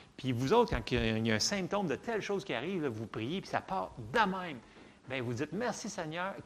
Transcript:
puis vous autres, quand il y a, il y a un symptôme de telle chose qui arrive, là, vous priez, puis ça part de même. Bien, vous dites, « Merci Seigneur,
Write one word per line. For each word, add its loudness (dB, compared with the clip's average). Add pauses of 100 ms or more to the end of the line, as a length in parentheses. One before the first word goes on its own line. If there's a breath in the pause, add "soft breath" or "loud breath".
(160 loud breath)
puis 0
vous 2
autres, 6
quand -2
il 4
y 4
a, 4
il 2
y 6
a 8
un 4
symptôme 0
de 2
telle -2
chose -2
qui -4
arrive, -2
là, 0
vous -4
priez, -4
puis -12
ça 2
part -4 (200)
de 4
même. 2 (500 loud breath)
Bien, -2
vous -2
dites, « -2
Merci -2
Seigneur, -4 (120)